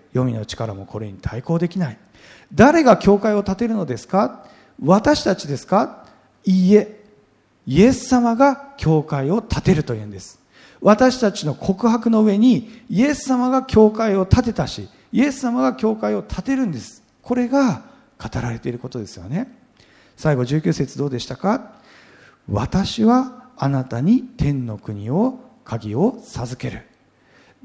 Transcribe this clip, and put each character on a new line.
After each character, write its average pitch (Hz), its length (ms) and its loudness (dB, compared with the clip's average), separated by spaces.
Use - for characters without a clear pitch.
黄 127 80 -2
泉 123 140 -2
の 110 100 -8
力 110 300 -8
も 98 120 -14
こ 104 120 -12
れ 107 120 -10
に 95 100 -18
対 120 220 -8
抗 170 160 -2
で 170 100 -2
き 190 100 -8
な 156 120 -2
い。」 - 80 -16
誰 302 300 6
が 220 140 6
教 202 200 4
会 214 160 0
を 202 80 0
建 190 140 -4
て 233 120 -2
る 226 60 -4
の 196 100 -4
で 127 120 -6
す - 100 -16
か？ 214 380 -2
私 208 440 2
た 202 100 0
ち - 140 -8
で 139 80 -6
す - 100 -14
か？ - 380 -2
い 185 240 4
い 208 60 8
え。 - 280 2
イ 143 160 4
エ 254 100 8
ス - 160 -4
様 240 280 2
が 269 400 0
教 156 260 2
会 139 280 -4
を 220 120 0
建 - 200 -6
て - 120 4
る 151 80 0
と 127 120 -8
い 107 80 -8
う 104 40 -12
ん 104 40 -14
で 95 100 -16
す。 - 180 -20
私 254 380 4
た 202 140 0
ち - 120 -10
の 143 100 -2
告 196 340 -2
白 226 220 0
の 220 120 4
上 208 160 2
に 220 520 2
イ 185 120 2
エ 285 120 2
ス - 120 -8
様 254 220 0
が 262 140 0
教 220 280 6
会 220 260 -2
を 185 100 0
建 233 180 2
て 226 80 -4
た 143 140 -4
し、 101 220 -12
イ 226 100 2
エ 285 100 0
ス - 80 -12
様 247 220 -2
が 262 100 0
教 220 240 -2
会 214 180 -4
を 196 80 -4
建 - 220 -10
て 269 120 -2
る 262 100 -2
ん 170 60 -4
で 123 60 -8
す。 - 240 -16
こ 247 120 -6
れ 247 140 0
が 262 340 0
語 123 220 -8
ら 123 100 -4
れ 113 80 -6
て 127 100 -10
い 120 40 -4
る 120 60 -10
こ - 120 -14
と 127 80 -10
で 104 80 -8
す - 100 -20
よ 92 80 -16
ね。 165 340 -8
最 151 200 0
後、 127 80 -2
十 147 160 -2
九 165 120 0
節 - 260 -6
ど 143 80 -2
う 139 40 -6
で 123 100 -6
し - 60 -12
た 127 100 -12
か？ - 360 -4
「私 175 540 -2
は 254 400 0
あ 135 120 -2
な 135 160 0
た 120 180 -6
に 220 200 4
天 139 300 -2
の 107 100 -10
国 104 340 -10
を、 233 300 -2
鍵 107 300 -8
を 190 280 0
授 123 380 -12
け - 100 -8
る。」 98 120 -14